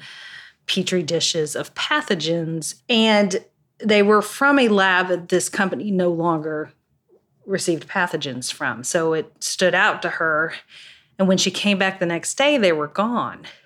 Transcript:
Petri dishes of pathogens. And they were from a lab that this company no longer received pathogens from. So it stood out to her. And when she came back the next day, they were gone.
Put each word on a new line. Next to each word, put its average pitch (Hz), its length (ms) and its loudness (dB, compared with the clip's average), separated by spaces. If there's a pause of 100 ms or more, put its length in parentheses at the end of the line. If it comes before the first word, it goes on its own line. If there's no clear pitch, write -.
(640)
Petri 180 380 -2
dishes 156 520 -2
of - 200 -8
pathogens. 165 1000 -2 (140)
And 214 560 2 (320)
they 208 240 4
were 208 220 4
from 277 340 2
a 240 120 4
lab 190 400 4
that 175 200 -2
this 180 180 2
company 202 440 -2
no 180 200 2
longer 156 600 -2 (720)
received 170 420 -2
pathogens 143 640 -4
from. 123 320 -6
So 165 300 0
it 156 260 -4
stood 180 360 0
out 190 260 2
to 175 80 -4
her. 160 440 -2 (680)
And 190 80 4
when 185 100 4
she 185 140 0
came 202 260 0
back 190 220 -2
the 175 80 0
next 170 280 -4
day, 285 220 2
they 190 140 4
were 151 160 0
gone. 190 580 -4 (200)